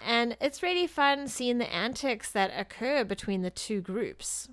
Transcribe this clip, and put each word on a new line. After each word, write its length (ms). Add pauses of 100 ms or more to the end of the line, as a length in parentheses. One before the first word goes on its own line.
And 360
it's 220
really 260
fun 400
seeing 300
the 140
antics 600
that 260
occur 460
between 380
the 80
two 300
groups. 720